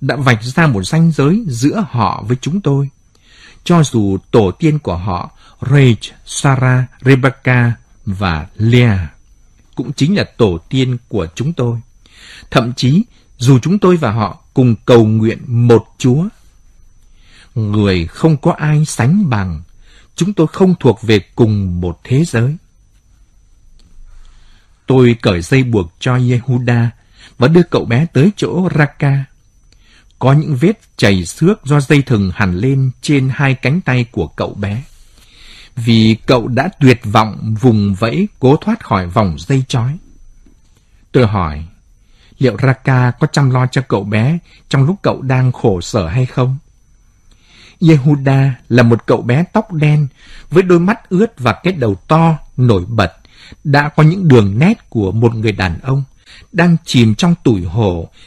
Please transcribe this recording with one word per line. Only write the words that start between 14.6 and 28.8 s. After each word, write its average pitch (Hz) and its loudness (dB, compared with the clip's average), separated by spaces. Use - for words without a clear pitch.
cầu 117 6
nguyện 110 0
một 120 2
Chúa, 139 0
người 101 0
không 160 0
có 165 -2
ai 151 0
sánh 156 0
bằng, 92 -4
chúng 185 -4
tôi 160 0
không 185 0
thuộc 120 0
về 107 0
cùng 101 0
một 87 -6
thế 139 0
giới. 131 -2
Tôi 123 4
cởi 90 0
dây 135 0
buộc 107 -2
cho 127 -2
Yehuda 120 0
và 123 2
đưa 170 4
cậu 101 -2
bé 127 0
tới 143 2
chỗ 175 -4
Raka. 139 -2